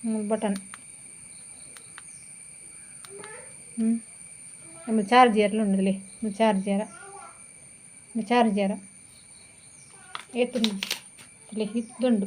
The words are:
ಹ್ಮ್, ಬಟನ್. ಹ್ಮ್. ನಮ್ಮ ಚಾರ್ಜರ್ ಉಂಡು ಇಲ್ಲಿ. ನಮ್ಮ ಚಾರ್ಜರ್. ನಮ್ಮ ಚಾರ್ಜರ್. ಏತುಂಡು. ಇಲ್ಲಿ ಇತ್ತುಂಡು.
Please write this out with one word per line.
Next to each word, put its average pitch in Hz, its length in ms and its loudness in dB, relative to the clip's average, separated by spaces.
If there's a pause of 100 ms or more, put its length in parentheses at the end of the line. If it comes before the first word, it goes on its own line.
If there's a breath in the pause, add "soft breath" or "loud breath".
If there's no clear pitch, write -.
ಹ್ಮ್, 220 260 -2
ಬಟನ್. 220 260 0 (3250)
ಹ್ಮ್. 226 220 0 (880)
ನಮ್ಮ 220 140 2
ಚಾರ್ಜರ್ 208 540 6
ಉಂಡು 202 220 2
ಇಲ್ಲಿ. 190 200 2
ನಮ್ಮ - 360 -10
ಚಾರ್ಜರ್. 208 520 2 (1200)
ನಮ್ಮ 226 120 -4
ಚಾರ್ಜರ್. 202 540 2 (1600)
ಏತುಂಡು. 240 320 2 (840)
ಇಲ್ಲಿ 214 280 -4
ಇತ್ತುಂಡು. 226 480 0